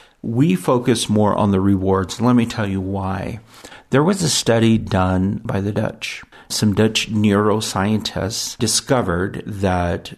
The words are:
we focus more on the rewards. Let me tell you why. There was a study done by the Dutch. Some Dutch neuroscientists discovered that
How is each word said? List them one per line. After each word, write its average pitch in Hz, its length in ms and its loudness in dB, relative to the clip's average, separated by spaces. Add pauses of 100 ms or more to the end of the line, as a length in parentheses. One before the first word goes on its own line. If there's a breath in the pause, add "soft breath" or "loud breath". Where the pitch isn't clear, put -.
(220 loud breath)
we 135 340 2
focus 123 540 0
more 104 260 2
on 104 160 2
the 98 80 2
rewards. 95 640 0
Let 123 160 4
me 117 80 2
tell 113 200 -4
you 95 140 -4
why. 95 640 -6 (480 loud breath)
There 135 140 2
was 190 200 0
a 151 60 0
study 113 480 2
done 92 640 0
by - 160 -4
the 101 140 -4
Dutch. - 500 -6 (240 loud breath)
Some 107 260 0
Dutch 107 380 0
neuroscientists 104 1500 0
discovered 98 880 -2
that 90 720 -2